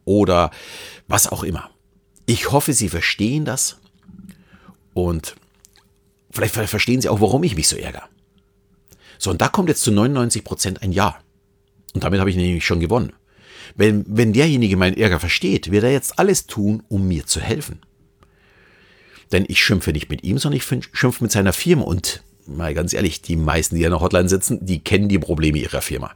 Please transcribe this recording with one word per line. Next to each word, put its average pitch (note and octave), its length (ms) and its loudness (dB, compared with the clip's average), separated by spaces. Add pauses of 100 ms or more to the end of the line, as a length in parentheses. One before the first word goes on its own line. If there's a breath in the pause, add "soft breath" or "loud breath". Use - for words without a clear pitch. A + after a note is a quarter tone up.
oder F2+ 460 4 (560 loud breath)
was - 200 0
auch - 160 -6
immer. - 280 -6 (560)
Ich - 240 0
hoffe, D3 220 2
Sie A2+ 160 0
verstehen G#2 540 -2
das - 360 -4 (1120 loud breath)
und F2 420 -2 (920)
vielleicht - 240 -2
ver-, G#2+ 140 -2
verstehen A#2 340 0
Sie - 80 0
auch, G#2 120 0
warum A#2 220 4
ich C3 120 -2
mich D3+ 120 0
so - 80 0
ärgere. - 320 -12 (1120 soft breath)
So, - 140 -2
und F2 100 -2
da B2 60 4
kommt F3+ 220 2
jetzt - 120 0
zu A#2 100 2
neunundneunzig A#2 520 2
Prozent - 400 -6
ein F#2+ 80 -2
Ja. F#2+ 260 0 (800)
Und F2+ 80 -2
damit F#2+ 160 2
habe F#2+ 100 2
ich F2+ 60 0
nämlich F2+ 300 0
schon F2 160 0
gewonnen. E2+ 320 -2 (640 loud breath)
Wenn, G#2 300 4
wenn A2 260 2
derjenige A#2+ 420 4
meinen F#2 220 2
Ärger F#2 220 2
versteht, - 520 -2
wird G#2 140 4
er B2+ 60 2
jetzt - 280 -2
alles F#3 260 2
tun, G#2+ 440 -2
um G2 180 0
mir E2 180 -2
zu - 140 -4
helfen. - 400 -6 (1500 soft breath)
Denn G#2 160 2
ich - 160 0
schimpfe F#2 280 2
nicht D2+ 180 -4
mit - 140 -6
ihm, G#2 140 0
sondern C#3+ 200 0
ich B2+ 60 -4
fin-, B2 280 -4
schimpfe - 320 0
mit A2 80 -2
seiner G2 220 2
Firma. E3+ 300 2
Und - 380 -4 (240)
mal D2+ 280 -6
ganz E2+ 180 -2
ehrlich, - 300 -2
die E2 160 -2
meisten, D#2+ 400 0
die E2 80 2
an E2 60 2
der E2 100 0
Hotline F2+ 260 4
sitzen, F#2+ 380 -2
die F2+ 180 -4
kennen G2+ 240 2
die G2 120 2
Probleme D#2 380 0
ihrer - 240 -4
Firma. - 340 -8